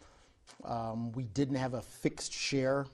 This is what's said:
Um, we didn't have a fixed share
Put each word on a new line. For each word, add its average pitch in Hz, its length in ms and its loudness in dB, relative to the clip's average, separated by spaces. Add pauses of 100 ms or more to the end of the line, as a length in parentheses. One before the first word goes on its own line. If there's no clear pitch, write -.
(640)
Um, 113 480 -2
we 127 140 -4
didn't 131 320 2
have 127 180 0
a 113 60 -2
fixed - 520 -2
share 139 600 2